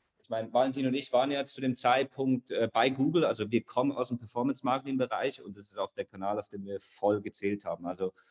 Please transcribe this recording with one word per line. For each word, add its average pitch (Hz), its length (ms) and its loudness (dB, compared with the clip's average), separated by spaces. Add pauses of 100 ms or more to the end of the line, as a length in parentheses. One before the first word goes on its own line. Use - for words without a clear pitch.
(220)
ich - 80 -20
meine, 110 220 -4
Valentin 131 340 2
und 127 80 0
ich 139 180 -4
waren 131 180 4
ja 139 160 -2
zu - 140 -16
dem 131 160 0
Zeitpunkt, 131 760 2
äh, 113 220 2
bei 123 180 4
Google, 151 340 2
also 107 260 0
wir 117 120 4
kommen 139 300 0
aus 127 160 -2
dem 120 100 -4
Performance-Marketing-Bereich 127 1200 -2
und 101 140 -14
das 101 100 -20
ist 104 120 -12
auch 95 140 -4
der 101 120 -6
Kanal, 101 360 -4
auf - 80 -12
den 98 160 -10
wir 98 160 -6
voll 104 420 0
gezählt 101 420 -4
haben. 85 220 -6
Also 92 260 -4 (180)